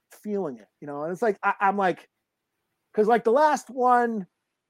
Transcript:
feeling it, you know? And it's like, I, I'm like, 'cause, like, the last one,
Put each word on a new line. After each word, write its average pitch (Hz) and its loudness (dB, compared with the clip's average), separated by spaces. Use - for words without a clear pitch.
feeling 185 -8
it, - -20
you 147 -16
know? 143 -10
And 165 -8
it's 180 -8
like, 220 0
I, 196 0
I'm 196 0
like, 185 -2
'cause, 214 2
like, 233 2
the 226 2
last 294 0
one, 240 0